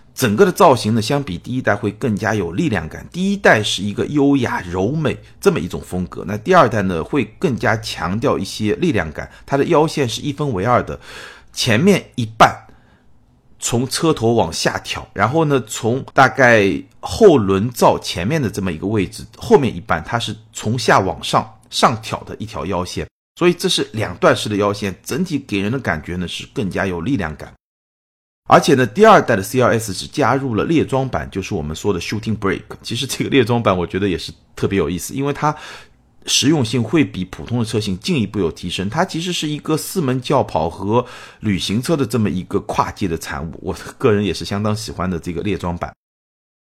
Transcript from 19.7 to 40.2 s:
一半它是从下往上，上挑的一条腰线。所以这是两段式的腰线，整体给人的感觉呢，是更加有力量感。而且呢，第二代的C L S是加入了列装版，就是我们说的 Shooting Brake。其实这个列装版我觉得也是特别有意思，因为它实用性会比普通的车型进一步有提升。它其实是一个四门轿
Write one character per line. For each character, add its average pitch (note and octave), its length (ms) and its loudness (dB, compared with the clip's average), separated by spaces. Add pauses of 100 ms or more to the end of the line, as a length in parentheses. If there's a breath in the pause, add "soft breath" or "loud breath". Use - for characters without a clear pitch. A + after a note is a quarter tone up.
一 E2+ 40 -8
半 D#2+ 240 -2
它 - 140 -4
是 A2+ 180 -6 (160)
从 A#2 280 -4
下 C#3 200 4
往 F#2 240 -2
上， - 240 0 (220)
上 C#3+ 320 2
挑 - 200 -8
的 - 180 -12
一 A2 80 -8
条 D#2 180 -8
腰 F2+ 180 -2
线。 E2 240 -8 (320)
所 E3+ 80 4
以 F3+ 60 6
这 - 160 -2
是 - 240 -2
两 F#2+ 240 -6
段 D#3 180 6
式 - 140 -4
的 G#2 60 0
腰 G2+ 180 2
线， G2+ 300 -6
整 C#3+ 200 -4
体 D#3+ 140 -4
给 G2+ 220 -2
人 G2+ 120 0
的 C3+ 60 -2
感 F2+ 260 -4
觉 E2+ 120 -6
呢， F2+ 120 -4
是 - 280 -10
更 A#2 120 -2
加 F#2 200 -2
有 F2 140 -4
力 B2 160 -2
量 D#2+ 180 -6
感。 C#2+ 180 -16 (960)
而 B2+ 100 6
且 F3 140 2
呢， C3 100 4
第 D3 220 2
二 F#3+ 160 8
代 B2 140 0
的 F#2+ 80 -2
C B2+ 180 0
L A#2+ 60 4
S G#2+ 260 0
是 C#2+ 140 -10
加 B2 260 0
入 C3+ 220 -2
了 F2+ 80 2
列 E3+ 200 2
装 C3 240 -2
版， D#2 220 -6
就 F#2+ 100 -6
是 F#2 140 -6
我 F2 80 -4
们 D2+ 140 -6
说 G#2 180 -2
的 F2 60 -2
Shooting G#2+ 360 -4
Brake。 G2 280 -2 (180)
其 - 140 -8
实 C3 100 -4
这 - 180 -6
个 - 60 -4
列 C3 160 4
装 A#2+ 160 2
版 G2+ 160 2
我 F2 80 0
觉 F#2 140 -4
得 G2+ 100 0
也 E2 80 0
是 - 160 -12 (220)
特 G#2 120 -2
别 F#2+ 80 0
有 D#2+ 140 2
意 F2+ 80 -4
思， - 160 -10
因 C3+ 100 -4
为 C#3+ 80 -2
它 D3 240 -2 (680 loud breath)
实 - 240 2
用 D3+ 160 4
性 A#2+ 160 -2
会 A#2+ 240 2
比 G2 200 -6
普 - 200 -12
通 B2 140 -2
的 A#2 60 0
车 A2 140 -2
型 G2+ 200 -2
进 F3 200 -2
一 G#2 60 2
步 G#2 140 -4
有 E2 120 0
提 F2 200 -10
升。 F#2+ 180 -4
它 D#3 160 0
其 D#3+ 160 -6
实 F3+ 100 -6
是 E3 160 -4
一 D3+ 120 -4
个 D#3 180 -2
四 D#3+ 240 -4
门 C3 180 0
轿 B2+ 240 0